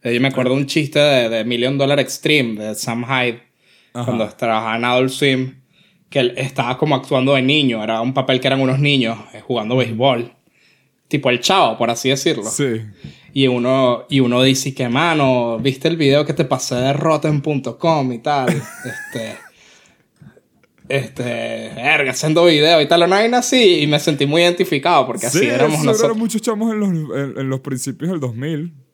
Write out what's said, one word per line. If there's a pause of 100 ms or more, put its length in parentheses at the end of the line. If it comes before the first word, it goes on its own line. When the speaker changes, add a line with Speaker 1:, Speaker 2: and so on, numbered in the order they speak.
Speaker 1:
Eh,
yo
me
acuerdo
un
chiste
de,
de
Million
Dollar
Extreme,
de
Sam
Hyde, (540)
Speaker 2:
Ajá.
Speaker 1:
cuando
trabajaba
en
Adult
Swim, (560)
que
él
estaba
como
actuando
de
niño,
era
un
papel
que
eran
unos
niños, (160)
eh,
jugando
béisbol. (760)
Tipo
el
Chavo,
por
así
decirlo.
Speaker 2:
Sí. (520)
Speaker 1:
Y
uno,
y
uno
dice
que,
"Mano,
¿viste
el
video
que
te
pasé
de
Rotten
punto
com
y
tal?"
Speaker 2:
<laughs> (220)
Speaker 1:
Este, (1500)
este,
verga,
haciendo
video
y
tal,
una
vaina
así,
y
me
sentí
muy
identificado,
porque
así
Speaker 2:
Sí,
Speaker 1:
éramos
Speaker 2:
eso
Speaker 1:
nosotros.
Speaker 2:
eran
muchos
chamos
en
los,
en,
en
los
principios
del
dos
mil. (200)